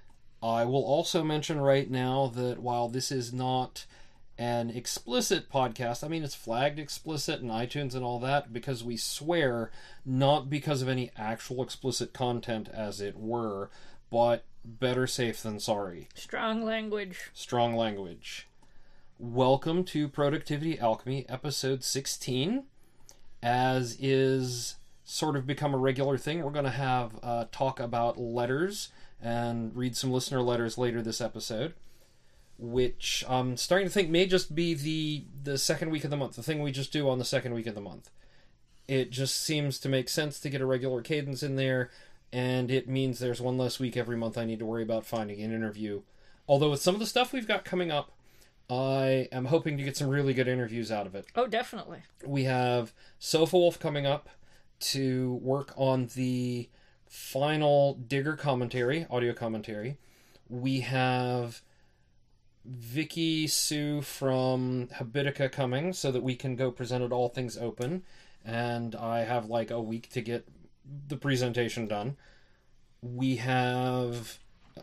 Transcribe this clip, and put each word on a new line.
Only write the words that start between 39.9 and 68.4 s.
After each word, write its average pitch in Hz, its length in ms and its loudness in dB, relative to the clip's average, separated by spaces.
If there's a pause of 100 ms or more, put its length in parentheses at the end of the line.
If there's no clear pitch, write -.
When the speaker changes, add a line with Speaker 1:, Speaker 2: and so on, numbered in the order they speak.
Speaker 1:
sense 151 320 0
to 147 80 -4
get 139 100 -2
a 131 60 2
regular 127 360 2
cadence 139 420 -2
in 139 120 -2
there, 131 360 2 (420)
and 127 380 0
it 131 180 2
means 131 300 0
there's 123 200 -2
one 127 200 0
less 127 200 0
week 123 160 -2
every 120 220 -2
month 113 200 -2
I 117 60 0
need 113 160 -2
to 113 60 -4
worry 113 180 -2
about 110 220 -2
finding 104 360 -4
an 110 120 -2
interview. 107 480 -4 (440)
Although 147 260 6
with 139 100 0
some 185 140 4
of 214 40 -2
the 220 80 -2
stuff 247 240 2
we've 247 160 -4
got 208 160 2
coming 180 280 -2
up, 147 200 -2 (580)
I 135 640 2
am 127 140 -2
hoping 156 320 2
to 139 60 -4
get 131 140 -4
some 147 100 0
really 135 260 4
good 123 140 4
interviews 117 440 -2
out 104 140 0
of 95 100 -8
it. 98 100 -8 (100)
Speaker 2:
Oh, 247 120 4
definitely. 220 520 -6 (260)
Speaker 1:
We 139 200 0
have 123 480 2 (260)
Sofa 160 380 4
Wolf 175 200 6
coming 147 280 -2
up 139 240 0 (500)
to 127 540 0 (100)
work 135 320 0
on 131 400 2
the 123 540 -2 (360)
final 143 920 4
Digger 139 400 -2
commentary, 127 760 0
audio 120 240 2
commentary. 110 640 -6 (500)
We 131 320 -2
have 127 840 0 (1040)
Vicky 151 800 -2
Sue 147 540 0
from 127 920 0
Habitica 135 560 -2
coming 139 400 0
so 147 200 -2
that 123 120 0
we 127 120 0
can 127 200 -4
go 127 160 0
present 123 320 -2
at 120 80 -2
All 123 180 2
Things 123 280 -6
Open. 123 460 -4 (420)